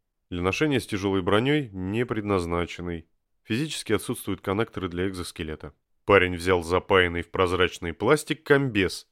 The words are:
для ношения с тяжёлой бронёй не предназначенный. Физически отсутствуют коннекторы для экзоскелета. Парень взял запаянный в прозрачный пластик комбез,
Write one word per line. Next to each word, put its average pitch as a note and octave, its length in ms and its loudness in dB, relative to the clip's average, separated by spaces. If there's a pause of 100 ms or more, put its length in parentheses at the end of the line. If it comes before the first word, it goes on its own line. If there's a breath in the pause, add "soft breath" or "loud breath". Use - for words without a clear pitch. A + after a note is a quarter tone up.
(300)
для F2 140 -4
ношения C3 360 0
с - 60 -4
тяжёлой G2 380 -2
бронёй A#2+ 500 2
не G2 320 -4
предназначенный. F2 1000 -4 (360)
Физически D3+ 500 -2
отсутствуют A#2 480 -4
коннекторы G2 460 -4
для F2 200 -2
экзоскелета. D#2+ 680 -10 (320)
Парень F2+ 300 6
взял F2 260 2
запаянный F2 600 2
в - 80 -18
прозрачный F2+ 640 0
пластик D3+ 500 0
комбез, A#2+ 680 2